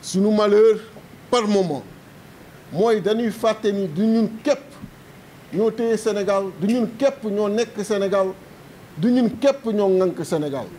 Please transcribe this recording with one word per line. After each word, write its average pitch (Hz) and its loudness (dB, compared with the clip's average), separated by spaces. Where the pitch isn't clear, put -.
sunu 196 0
malheur 214 4
par 240 2
moment 180 0
mooy 214 2
dañuy 214 0
fàtte 214 -2
ni 196 -2
du 156 -2
ñun 226 2
képp 285 0
ñoo 214 2
téye 226 -2
Sénégal, 202 -2
du 180 -2
ñun 226 0
képp 277 0
ñoo 208 -2
nekk 214 -4
Sénégal, 196 0
du 196 2
ñun 247 4
képp 277 2
ñoo 208 0
ŋànk 185 2
Sénégal. 139 -4